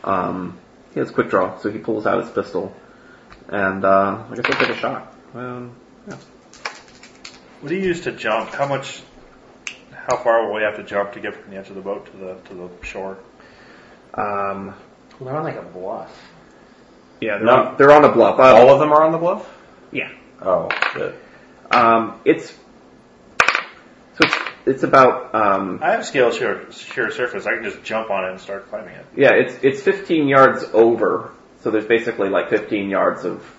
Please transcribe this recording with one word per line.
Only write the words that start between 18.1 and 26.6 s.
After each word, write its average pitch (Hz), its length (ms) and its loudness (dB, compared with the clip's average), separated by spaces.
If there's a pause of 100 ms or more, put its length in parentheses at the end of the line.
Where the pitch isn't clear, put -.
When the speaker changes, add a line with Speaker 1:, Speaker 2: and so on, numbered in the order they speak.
Speaker 1:
bluff. 110 280 4
Uh, 135 40 8 (120)
Speaker 4:
All 123 140 10
of 139 100 8
them 151 140 2
are 156 100 6
on 160 80 4
the 165 60 -4
bluff? 180 320 -4 (420)
Speaker 1:
Yeah. - 200 -10 (300)
Speaker 4:
Oh, 90 280 0 (240)
shit. - 220 -8 (560)
Speaker 1:
Um, 113 540 2
it's, - 280 0 (840)
so - 840 -6
it's, - 140 0 (300)
it's 135 180 -2
about, 127 500 4
um, 98 480 0
Speaker 2:
I 165 100 0
have 233 140 -4
scale 123 260 2
sure, 101 400 -6